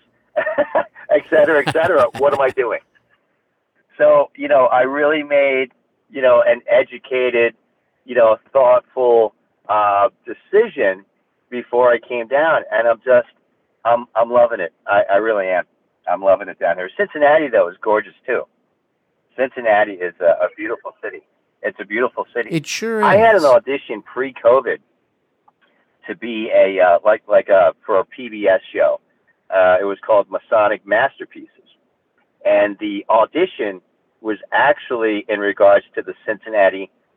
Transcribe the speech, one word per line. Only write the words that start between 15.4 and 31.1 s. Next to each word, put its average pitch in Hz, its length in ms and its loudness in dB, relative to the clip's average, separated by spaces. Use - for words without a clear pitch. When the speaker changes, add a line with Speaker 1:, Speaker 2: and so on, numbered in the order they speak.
Speaker 1:
am. 90 180 -2
I'm 87 100 -6
loving 98 260 0
it 87 120 -16
down 87 180 -2
here. 90 200 -10
Cincinnati, 156 500 0
though, 101 220 0
is 92 120 -16
gorgeous, 104 340 -2
too. 113 180 -4
Cincinnati 110 560 -2
is 90 260 -10
a, 85 260 2
a - 20 2
beautiful 104 360 -10
city. 92 180 -14
It's 101 180 -8
a 101 60 -14
beautiful 110 480 -6
city. 113 160 -8
Speaker 2:
It 160 160 -6
sure 220 380 -6
Speaker 1:
I 180 140 4
had 226 180 4
an 180 60 0
Speaker 2:
is. 151 40 2
Speaker 1:
audition 127 560 0
pre-covid 127 800 -2
to 107 80 -10
be 113 380 -10
a, 98 260 2
uh, 90 260 4
like, 107 220 2
like 101 220 2
a, 92 260 4
for 98 140 0
a 92 60 -2
P 123 240 -16
B 104 180 -6
S 95 140 2
show. 76 260 -2
Uh, 92 280 2
it 101 40 -6
was 98 200 -6
called 101 280 0
Masonic 104 560 -2
Masterpieces. - 600 -4